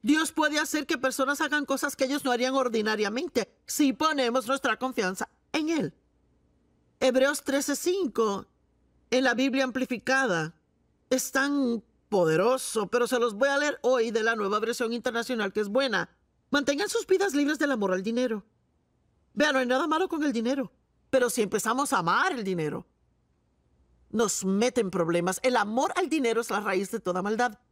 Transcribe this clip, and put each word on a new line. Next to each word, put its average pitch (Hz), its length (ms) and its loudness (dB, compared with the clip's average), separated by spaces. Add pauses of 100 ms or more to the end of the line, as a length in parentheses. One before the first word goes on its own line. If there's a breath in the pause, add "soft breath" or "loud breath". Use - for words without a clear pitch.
Dios 302 300 2
puede 302 280 0
hacer 302 280 -4
que 320 100 -2
personas 269 440 -2
hagan 294 240 -2
cosas - 300 -4
que 269 100 0
ellos 262 180 -2
no 254 80 0
harían 247 240 0
ordinariamente 220 960 -2 (120)
si 277 260 2
ponemos 254 560 0
nuestra 262 300 -2
confianza 220 520 -4 (220)
en 302 180 -2
Él. 262 240 -2 (1080)
Hebreos 262 420 2
trece 277 320 0
cinco, 226 720 -2 (640)
en 262 140 2
la 254 80 2
Biblia 262 320 2
amplificada, 247 920 -2 (540)
es 262 240 -2
tan 269 500 0 (240)
poderoso, 196 800 2
pero 240 200 0
se 254 120 0
los 233 140 0
voy 254 160 2
a 277 80 2
leer 294 240 0
hoy 233 300 2
de 220 120 0
la 226 120 0
Nueva 208 240 -2
Versión 226 340 -2
Internacional, 226 580 -4
que - 80 -4
es 208 80 -2
buena. 208 420 0 (400)
"Mantengan 285 380 0
sus 453 180 -2
vidas 381 280 2
libres 285 260 2
del 294 120 2
amor 202 200 0
al 185 120 -2
dinero". 226 420 -2 (880)
Vean, 294 200 2
no 262 60 2
hay 254 60 2
nada 262 200 2
malo 311 220 0
con 311 160 -4
el 294 80 2
dinero, 233 400 -2 (380)
pero 247 200 4
si 240 120 -2
empezamos 226 500 0
a 240 60 2
amar 208 340 2
el 247 140 -4
dinero, 170 420 -4 (1300)
nos 214 300 0
mete 220 360 2
en 196 80 0
problemas. 175 540 0
El 247 140 2
amor 226 400 0
al 359 120 0
dinero 233 320 0
es 233 80 -8
la 208 120 -2
raíz 196 280 -2
de 226 100 -6
toda 180 220 -2
maldad. 214 380 -2 (120)